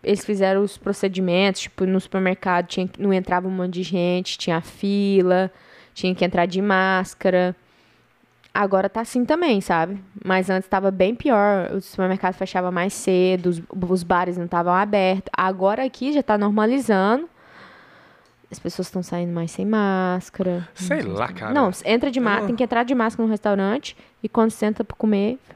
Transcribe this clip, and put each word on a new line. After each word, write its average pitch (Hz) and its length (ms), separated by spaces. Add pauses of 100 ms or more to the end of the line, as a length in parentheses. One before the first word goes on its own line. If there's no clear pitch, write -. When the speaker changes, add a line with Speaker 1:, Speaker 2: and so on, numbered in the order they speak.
Speaker 1:
eles 202 220
fizeram 196 380
os 202 160
procedimentos, 190 840
tipo, - 240
no 185 140
supermercado 185 680
tinha, 185 220 (100)
não 202 140
entrava 185 340
um 190 40
monte 185 240
de 185 80
gente, 180 560
tinha 165 240
fila, 196 880 (440)
tinha 185 200
que 180 100
entrar 175 220
de 185 160
máscara. 185 920 (1000)
Agora 196 360
tá 220 120
assim 247 240
também, 302 380
sabe? 175 360 (260)
Mas 185 260
antes 190 180
tava 196 220
bem 190 240
pior, 208 600
o 196 60
supermercado 185 540
fechava 180 360
mais 180 220
cedo, 185 560
os, 170 140 (280)
os 185 120
bares 175 340
não 175 100
tavam 175 280
abertos. 190 640
Agora 190 480
aqui 262 280
já 294 100
tá 214 160
normalizando. 214 880 (1200)
As - 80
pessoas 180 280
tão 180 140
saindo 175 300
mais 170 180
sem 190 160
máscara. 185 1080
Speaker 2:
Sei 185 280
Speaker 1:
Não 98 120
Speaker 2:
lá, - 180
cara. 185 200
Speaker 1:
Não, 254 200 (120)
entra 240 240
de 254 120
má-, 214 160
Speaker 2:
Eu 226 40
não 208 80
Speaker 1:
tem 240 80
que 254 60
entrar 233 220
de 254 100
máscara 226 320
no 220 60
restaurante 202 640 (260)
e 220 60
quando 220 240
senta 214 320
pra - 120
comer, 214 440 (160)